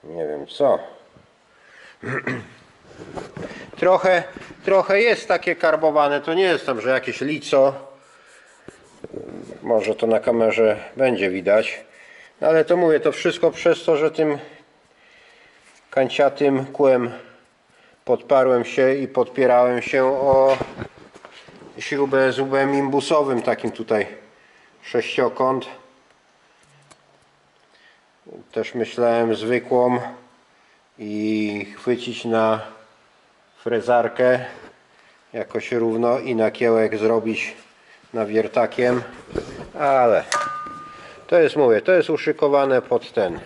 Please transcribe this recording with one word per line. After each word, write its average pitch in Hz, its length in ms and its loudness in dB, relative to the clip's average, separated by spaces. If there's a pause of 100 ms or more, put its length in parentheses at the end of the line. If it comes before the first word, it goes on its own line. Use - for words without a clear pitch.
nie 156 240 -8
wiem - 200 -10
co. 135 320 0 (1200)
<clears throat> 123 580 -10 (1200)
Trochę, 180 420 2 (420)
trochę 196 360 4
jest 226 260 0
takie 175 280 0
karbowane, 151 680 2
to 165 120 -4
nie 185 100 2
jest 170 220 2
tam, 120 160 -4
że 120 80 -2
jakieś 127 320 -2
lico. 139 520 2 (1900)
Może 107 340 0
to 113 120 -2
na 110 120 2
kamerze 113 580 2 (200)
będzie 117 320 0
widać. 98 540 0 (580)
No 151 60 2
ale 160 180 4
to 175 120 2
mówię, 160 220 4
to 156 120 2
wszystko 165 400 0
przez - 320 0
to, 160 140 2
że 156 140 0
tym 156 260 0 (1500)
kanciatym 135 760 0
kółem 127 460 2 (960)
podparłem 127 600 2
się 131 280 2
i 135 140 -4
podpierałem 123 720 2
się 135 240 0
o 135 520 4 (1200)
śrubę 135 520 0
z 127 80 -4
łbem 135 340 0
imbusowym, 139 680 0
takim 113 300 -2
tutaj 110 360 -2 (720)
sześciokąt. 127 840 -2 (2750)
Też 113 240 -6
myślałem 117 600 0
zwykłą 123 640 0 (1000)
i 104 800 -4
chwycić 120 480 -6
na 110 360 0 (1040)
frezarkę 120 840 0 (880)
jakoś 113 380 -8
równo 117 480 0
i 123 160 -6
nakiełek 110 600 0
zrobić 110 560 -2 (600)
nawiertakiem, 113 880 0 (760)
ale 127 440 2 (1040)
to 170 120 4
jest, 151 160 2
mówię, 120 260 4
to 185 100 0
jest 175 180 2
uszykowane 139 720 2
pod - 320 -4
ten 90 320 -2